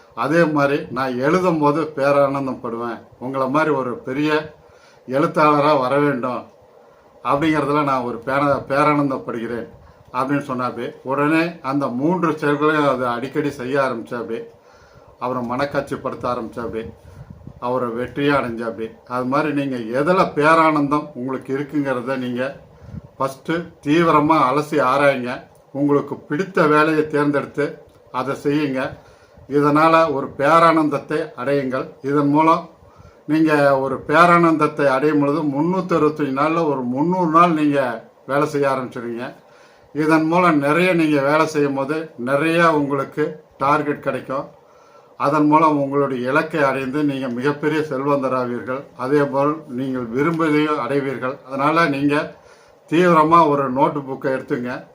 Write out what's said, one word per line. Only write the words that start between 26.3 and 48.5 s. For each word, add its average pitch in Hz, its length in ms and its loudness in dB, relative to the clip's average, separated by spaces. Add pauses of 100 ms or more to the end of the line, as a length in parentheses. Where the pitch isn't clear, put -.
வேலையை 151 400 4
தேர்ந்தெடுத்து 147 720 -2 (340)
அதை 127 320 -4
செய்யுங்க. 143 540 -2 (520)
இதனால 151 640 4
ஒரு 131 240 -6
பேரானந்தத்தை 156 1000 2
அடையுங்கள். 135 640 -2
இதன் 143 280 0
மூலம் 165 400 2 (580)
நீங்க 147 520 4
ஒரு 131 280 -4
பேரானந்தத்தை 156 800 4
அடையும் 143 340 2
பொழுது 147 240 0
முன்னூத்தி 165 580 0
அறுபத்தஞ்சு 147 400 0
நாள்ல 160 260 0
ஒரு 131 140 -2
முந்நூறு 156 480 0
நாள் 170 220 4
நீங்க 143 580 0 (180)
வேலை 143 200 0
செய்ய 143 220 0
ஆரம்பிச்சிருவீங்க. 123 640 -6 (600)
இதன் 156 300 2
மூலம் 170 340 2
நிறைய 160 360 2
நீங்க 156 280 2
வேலை 151 240 2
செய்யும் 147 280 0
போது 147 440 -4
நிறைய 160 540 2
உங்களுக்கு 143 720 -2 (140)
டார்கெட் 147 440 0
கிடைக்கும். 135 460 -6 (720)
அதன் 147 280 2
மூலம் 151 360 4
உங்களுடைய 135 480 -2
இலக்கை 156 340 0
அடைந்து 135 400 -2
நீங்க 135 240 -2
மிகப்பெரிய 147 640 -2
செல்வந்தராவீர்கள். 131 920 -2 (140)